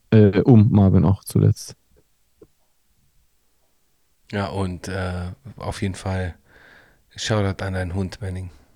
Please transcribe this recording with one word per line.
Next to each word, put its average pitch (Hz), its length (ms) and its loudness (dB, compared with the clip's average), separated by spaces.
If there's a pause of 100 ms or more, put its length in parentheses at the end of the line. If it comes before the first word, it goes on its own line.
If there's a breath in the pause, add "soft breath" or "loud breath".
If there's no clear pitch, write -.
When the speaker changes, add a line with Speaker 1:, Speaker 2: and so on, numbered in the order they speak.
(100)
Speaker 1:
Äh, 107 320 6
um 110 280 6
Marvin 95 360 4
auch 95 180 0
zuletzt. - 500 0 (2500)
Speaker 2:
Ja, 101 160 -4
und, 90 420 -8
äh, 92 420 -8 (260)
auf - 260 -10
jeden 95 120 -6
Fall 92 400 -8 (800 soft breath)
Shoutout 101 480 -4
an 95 100 -8
deinen 92 200 -6
Hund, 95 280 -6
Manning. 92 280 -10 (260)